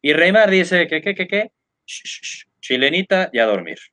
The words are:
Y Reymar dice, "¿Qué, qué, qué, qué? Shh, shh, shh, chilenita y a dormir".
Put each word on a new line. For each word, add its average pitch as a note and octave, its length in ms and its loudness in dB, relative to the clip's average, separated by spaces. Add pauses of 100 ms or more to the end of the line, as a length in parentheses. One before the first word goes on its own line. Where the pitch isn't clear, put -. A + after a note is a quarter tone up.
Y D3 120 0
Reymar F#3+ 360 4
dice, F3+ 380 2
"¿Qué, D#3+ 140 -4
qué, G3+ 140 -6
qué, F#3 120 -6
qué? G#3 240 -4 (340)
Shh, - 180 -16
shh, - 200 -14
shh, - 200 -14 (180)
chilenita E3+ 720 0
y A#2+ 80 -2
a A2+ 60 4
dormir". F2+ 320 -2 (160)